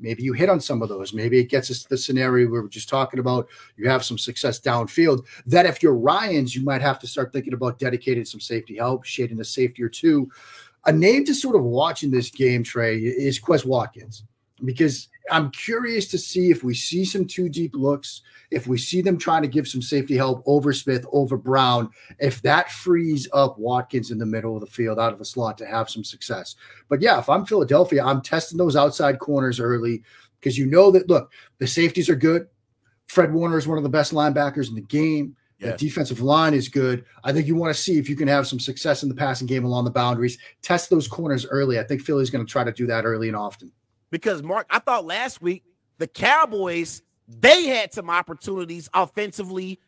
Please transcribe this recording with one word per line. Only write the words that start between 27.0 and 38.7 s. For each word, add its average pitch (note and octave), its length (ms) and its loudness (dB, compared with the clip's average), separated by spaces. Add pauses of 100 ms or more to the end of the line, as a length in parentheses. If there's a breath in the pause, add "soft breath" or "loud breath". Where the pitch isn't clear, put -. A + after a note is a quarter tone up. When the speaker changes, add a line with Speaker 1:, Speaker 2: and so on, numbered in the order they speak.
Speaker 1:
yeah, G#3 160 4
if A#2+ 120 -2
I'm F#3 160 2
Philadelphia, D3+ 580 4
I'm C3 180 0
testing E3 360 -4
those E3+ 180 2
outside C#3 440 2
corners C3 420 -2
early, A#2 420 -2 (380 soft breath)
'cause B2+ 160 -2
you C#3 80 0
know F3 260 8
that, F#3 160 4
look, E3 240 2 (280 soft breath)
the B2+ 80 -4
safeties E3+ 420 2
are E3 60 4
good. E3 320 2 (580)
Fred D#3+ 280 4
Warner E3 240 0
is D3+ 120 -2
one D#3 80 0
of D3 80 -2
the C#3+ 40 -2
best D3 240 0
linebackers C#3+ 540 0
in A2+ 80 -10
the A2 60 -8
game. D3+ 560 -2 (260)
That F#2+ 180 -6
Speaker 2:
Yeah. D3+ 60 -2
Speaker 1:
defensive B2+ 340 -4
line D3+ 320 4
is C3 140 0
good. B2+ 360 -2 (200 soft breath)
I C#3 100 -2
think D3+ 140 0
you D#3+ 80 0
wanna E3 180 -2
see E3 240 0
if C#3 120 0
you C#3+ 60 -2
can C#3+ 120 -2
have C#3 200 2
some B2+ 120 -6
success C#3 440 -2